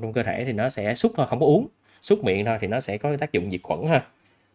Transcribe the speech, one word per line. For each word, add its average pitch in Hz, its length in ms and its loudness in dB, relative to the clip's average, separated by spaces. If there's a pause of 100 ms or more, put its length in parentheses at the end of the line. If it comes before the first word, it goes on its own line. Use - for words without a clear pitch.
trong 113 120 -6
cơ 120 100 0
thể 110 220 -2
thì 117 80 -4
nó 110 160 0
sẽ 107 260 -2
súc - 200 2
thôi, 139 140 2
không 120 100 0
có 147 60 4
uống. 160 220 6 (340)
Súc 214 220 2
miệng 101 220 2
thôi 113 160 0
thì 101 60 -2
nó 113 120 -2
sẽ 104 180 -6
có 147 120 -2
cái 147 80 -2
tác 147 140 -4
dụng 95 200 0
diệt 90 120 -6
khuẩn 90 260 -4
ha. 143 120 4 (540)